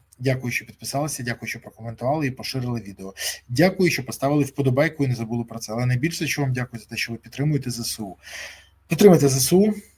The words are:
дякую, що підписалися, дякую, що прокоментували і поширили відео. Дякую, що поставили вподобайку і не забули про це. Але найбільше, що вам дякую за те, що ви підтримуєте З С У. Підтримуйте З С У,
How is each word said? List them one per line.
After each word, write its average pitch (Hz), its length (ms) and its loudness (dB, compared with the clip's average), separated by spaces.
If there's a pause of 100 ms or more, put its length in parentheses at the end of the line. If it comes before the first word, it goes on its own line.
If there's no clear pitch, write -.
(180)
дякую, 127 340 -2
що - 140 -4
підписалися, 139 560 -6
дякую, 120 260 -6
що 120 120 -8
прокоментували 120 680 -4
і 123 40 -2
поширили 123 500 -6
відео. 98 340 -14 (340)
Дякую, 175 420 4
що 127 140 -2
поставили 143 400 0
вподобайку 139 600 2
і 131 40 2
не 123 60 2
забули 113 300 -4
про 113 140 -12
це. 110 140 -10
Але 120 140 -2
найбільше, 143 400 0
що 143 160 -2
вам 131 100 0
дякую 123 280 -6
за - 60 -20
те, 113 100 -12
що - 160 -6
ви 113 60 -8
підтримуєте 135 520 -2
З 113 100 -6
С - 200 -6
У. 95 160 -10 (720)
Підтримуйте 160 400 8
З 131 80 2
С - 160 0
У, 208 220 6 (240)